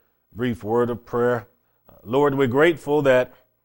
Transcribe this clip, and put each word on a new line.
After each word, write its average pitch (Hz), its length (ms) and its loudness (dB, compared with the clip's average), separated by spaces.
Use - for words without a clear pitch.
brief 113 320 -6
word 117 260 0
of 117 160 -10
prayer. 120 440 -2
Lord, 139 300 0
we're 139 120 0
grateful 147 540 0
that 127 320 2